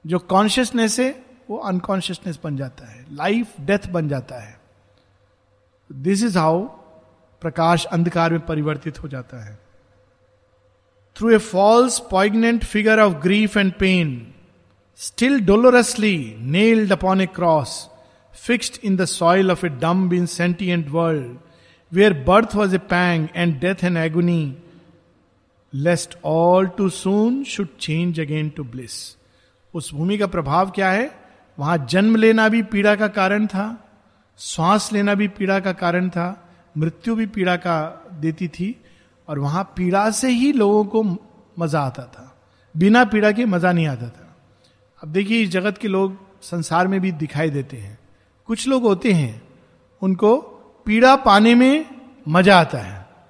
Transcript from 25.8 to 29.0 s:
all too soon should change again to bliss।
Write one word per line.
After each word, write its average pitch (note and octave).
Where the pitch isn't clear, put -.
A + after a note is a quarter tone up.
all F3
too F#3
soon G#3
should G3+
change E3
again D3+
to B2+
bliss। -